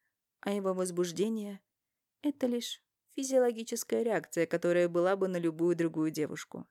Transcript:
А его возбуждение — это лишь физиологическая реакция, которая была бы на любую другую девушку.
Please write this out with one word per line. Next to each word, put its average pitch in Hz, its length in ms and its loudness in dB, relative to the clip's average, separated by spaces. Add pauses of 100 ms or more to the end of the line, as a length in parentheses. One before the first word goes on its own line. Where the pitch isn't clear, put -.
(420)
А 202 120 -4
его 190 200 0
возбуждение — 185 880 -2 (600)
это 277 260 -2
лишь 240 340 -4 (340)
физиологическая 240 880 0
реакция, 175 420 0
которая 175 420 2
была 175 280 2
бы 190 120 0
на 185 100 -2
любую 165 380 2
другую 160 360 0
девушку. - 600 -6